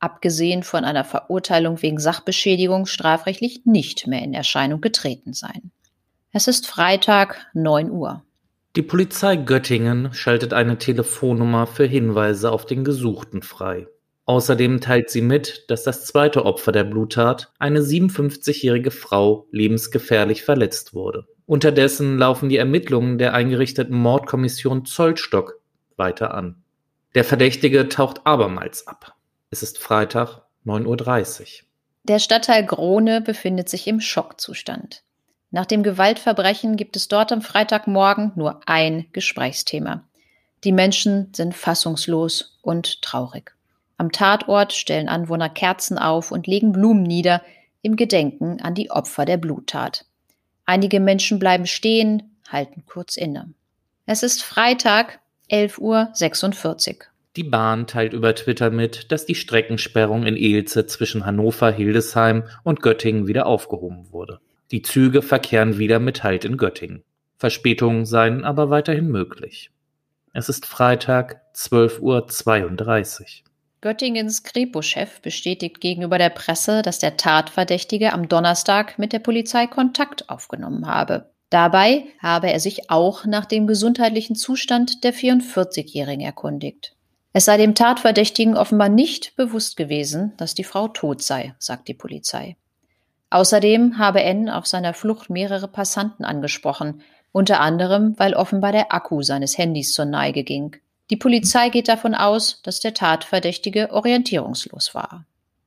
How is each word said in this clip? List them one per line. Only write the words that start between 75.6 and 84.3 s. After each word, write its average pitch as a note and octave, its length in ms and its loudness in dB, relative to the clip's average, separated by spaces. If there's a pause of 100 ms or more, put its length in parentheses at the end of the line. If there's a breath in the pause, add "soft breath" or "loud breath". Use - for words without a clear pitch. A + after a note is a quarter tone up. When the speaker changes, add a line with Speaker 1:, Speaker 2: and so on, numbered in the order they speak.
Speaker 1:
gegenüber F3 360 -2
der F3 120 4
Presse, G#3 540 -2
dass F3+ 160 -4
der - 180 -2
Tatverdächtige F3+ 960 0
am E3+ 160 -4
Donnerstag F3 680 0
mit G#3+ 140 -4
der A3+ 80 -2
Polizei A#3 480 0
Kontakt C4 640 -2
aufgenommen - 580 -10
habe. - 440 -2 (180)
Dabei G3 560 6 (140)
habe E3+ 320 0
er D#3+ 80 2
sich - 300 -6
auch E3+ 360 2
nach G#3 200 -2
dem G#3+ 220 0
gesundheitlichen A3 680 0